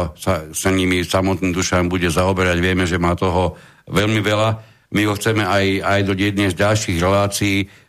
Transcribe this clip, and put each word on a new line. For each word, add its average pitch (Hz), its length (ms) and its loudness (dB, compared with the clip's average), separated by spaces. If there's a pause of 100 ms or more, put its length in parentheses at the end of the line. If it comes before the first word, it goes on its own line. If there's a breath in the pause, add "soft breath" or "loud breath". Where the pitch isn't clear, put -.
(180)
sa, 80 320 -4
sa 95 240 -2
nimi 92 320 0
samotný 92 480 0
Dušan 90 320 0
bude 87 240 0
zaoberať. 92 480 0
Vieme, 92 240 0
že 90 160 0
má 87 160 0
toho 90 400 0 (320 loud breath)
veľmi 107 320 0
veľa. 107 400 0 (300 loud breath)
My 104 180 0
ho 104 80 0
chceme 107 320 0
aj, 98 400 0
aj 101 160 2
do 98 160 0
jednej 101 320 0
z 82 80 -4
ďalších 104 400 0
relácií. 98 720 0 (180 loud breath)